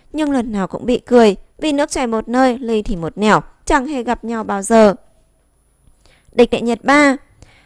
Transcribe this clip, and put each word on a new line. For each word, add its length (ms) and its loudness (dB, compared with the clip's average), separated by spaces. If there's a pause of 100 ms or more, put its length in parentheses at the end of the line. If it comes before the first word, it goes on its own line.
(120)
nhưng 180 -4
lần 220 -4
nào 140 -4
cũng 200 -10
bị 120 0
cười 380 4 (220)
vì 140 -4
nước 180 -2
chảy 160 -4
một 220 -6
nơi, 300 0
ly 240 -4
thì 140 -6
một 220 -10
nẻo, 220 4 (240)
chẳng 220 0
hề 160 -6
gặp 220 -6
nhau 200 -6
bao 180 -6
giờ. 320 4 (1400)
Địch 180 2
Đại 120 -2
Nhật 220 -4
ba. 320 4 (500)